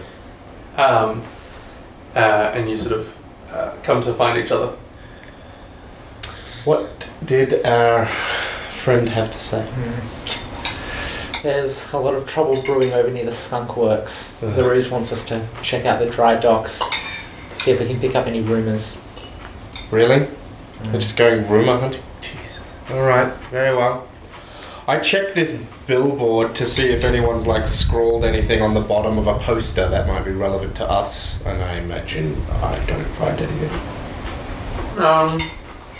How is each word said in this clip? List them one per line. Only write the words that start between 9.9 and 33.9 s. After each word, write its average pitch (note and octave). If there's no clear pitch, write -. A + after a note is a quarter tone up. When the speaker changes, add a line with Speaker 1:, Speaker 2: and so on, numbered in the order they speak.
Speaker 3:
There's C#3+
a D3
lot C3+
of C3+
trouble C#3
brewing C3
over B2
near A#2+
the A#2
Skunk -
Works. -
Speaker 2:
Ugh. G#2+
Speaker 3:
The B2+
Ruse B2+
wants B2
us A2+
to A2+
check A#2+
out A2+
the A#2
dry A#2
docks, A2+
see -
if B2+
we A2+
can B2+
pick C3
up B2
any A#2
rumours. A2
Speaker 2:
Really? A#2+
Speaker 3:
Mm. A2
Speaker 2:
We're A2
just -
going A2+
rumour A#2
hunting? -
Jesus. -
All C3
right, B2+
very C3
well. B2
I C#3+
checked -
this D#3
billboard B2
to B2+
see C3
if A#2+
anyone's, A#2
like, A2
scrawled A#2
anything A2+
on G#2+
the G#2+
bottom G#2+
of G#2
a G#2
poster A2+
that F#2
might F#2+
be F#2+
relevant G2
to -
us, -
and F#2
I F2+
imagine D#2+
I D2
don't -
find -
anything. D2+